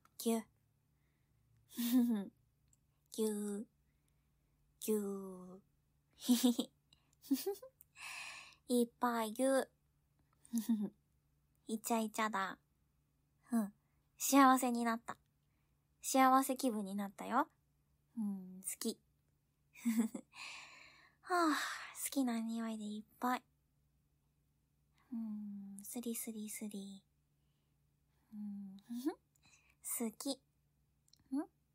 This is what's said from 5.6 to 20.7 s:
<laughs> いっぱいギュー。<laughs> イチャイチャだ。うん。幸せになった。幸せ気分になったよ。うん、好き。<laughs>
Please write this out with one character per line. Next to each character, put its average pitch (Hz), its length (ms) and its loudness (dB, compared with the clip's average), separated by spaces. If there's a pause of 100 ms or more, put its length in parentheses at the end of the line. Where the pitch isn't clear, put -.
<laughs> 240 520 2 (2000)
い 240 160 4
っ 240 40 -2 (120)
ぱ 233 240 2
い 214 80 -4
ギ 254 120 0
ュ 269 160 6
ー。 - 80 0 (840)
<laughs> 220 400 0 (760)
イ 220 140 -4
チ - 140 -2
ャ 226 60 2
イ 220 100 -2
チ 220 120 -4
ャ 214 80 -2
だ。 190 280 -4 (920)
う 131 80 2
ん。 - 160 -2 (440)
幸 262 400 8
せ 254 120 2
に 240 140 0
な 233 120 2
っ - 20 -4
た。 - 180 -12 (840)
幸 262 440 6
せ 262 120 0
気 262 140 0
分 208 140 -2
に 190 100 -6
な 202 140 -2
っ - 20 -16
た 185 160 -10
よ。 247 220 0 (680)
う 226 40 -4
ん、 190 440 -6
好 - 140 -8
き。 - 200 -4 (880)
<laughs> 226 400 0 (1000)